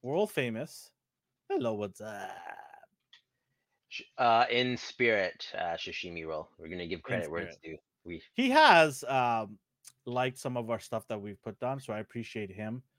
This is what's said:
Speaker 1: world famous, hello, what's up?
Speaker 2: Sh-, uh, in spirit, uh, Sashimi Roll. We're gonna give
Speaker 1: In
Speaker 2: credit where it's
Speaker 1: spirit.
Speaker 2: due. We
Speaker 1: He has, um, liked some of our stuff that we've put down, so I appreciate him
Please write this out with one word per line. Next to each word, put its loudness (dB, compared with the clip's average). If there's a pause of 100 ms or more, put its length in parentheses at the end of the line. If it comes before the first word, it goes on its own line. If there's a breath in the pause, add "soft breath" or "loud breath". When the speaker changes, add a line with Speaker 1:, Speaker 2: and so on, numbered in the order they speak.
Speaker 1:
world 0
famous, -4 (580)
hello, 0
what's -6
up? -10 (1600)
Speaker 2:
Sh-, -12 (160)
uh, 6
in 2
spirit, 0
uh, -2
Sashimi -8
Roll. -8
We're -16
gonna -6
give -6
Speaker 1:
In -18
Speaker 2:
credit -4
where -4
it's -12
Speaker 1:
spirit. -14
Speaker 2:
due. -20
We -10 (120)
Speaker 1:
He 2
has, 8
um, 2 (500)
liked 0
some -6
of -4
our 0
stuff -6
that -6
we've -12
put -10
down, -4
so -10
I -4
appreciate -8
him -8 (160)